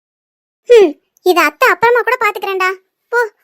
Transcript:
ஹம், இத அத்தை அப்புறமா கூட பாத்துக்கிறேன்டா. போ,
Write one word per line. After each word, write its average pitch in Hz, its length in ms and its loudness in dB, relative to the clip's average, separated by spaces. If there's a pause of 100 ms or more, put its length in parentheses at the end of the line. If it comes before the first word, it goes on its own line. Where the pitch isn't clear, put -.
(680)
ஹம், 403 240 4 (340)
இத 349 120 0 (100)
அத்தை 494 260 -2
அப்புறமா 466 280 0
கூட 453 180 -4
பாத்துக்கிறேன்டா. 392 500 -6 (420)
போ, 466 60 -2 (260)